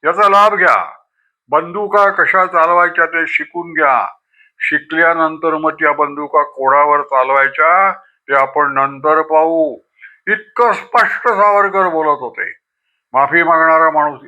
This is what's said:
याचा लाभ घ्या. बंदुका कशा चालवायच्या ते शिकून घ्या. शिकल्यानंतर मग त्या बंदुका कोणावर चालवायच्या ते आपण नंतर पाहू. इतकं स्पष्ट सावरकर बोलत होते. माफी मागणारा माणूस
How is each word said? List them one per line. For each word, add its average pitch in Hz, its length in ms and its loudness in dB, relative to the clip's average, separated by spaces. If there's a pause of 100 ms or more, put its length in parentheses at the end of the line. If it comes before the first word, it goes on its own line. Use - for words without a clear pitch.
याचा 180 260 2
लाभ 208 260 4
घ्या. 117 360 0 (580)
बंदुका 196 640 0
कशा 185 340 0
चालवायच्या 175 600 2
ते 160 220 -4
शिकून 170 460 -8
घ्या. 135 340 0 (520)
शिकल्यानंतर 160 1000 -2
मग 156 160 -4
त्या 151 180 -2
बंदुका 147 500 -2
कोणावर 143 600 0
चालवायच्या 143 920 0 (360)
ते 139 80 -4
आपण 139 380 0
नंतर 139 480 -2
पाहू. 156 580 0 (480)
इतकं 214 460 -2
स्पष्ट - 540 -2
सावरकर 196 600 2
बोलत 156 300 -2
होते. 113 400 -12 (540)
माफी 143 300 2
मागणारा 160 460 4
माणूस 151 380 -2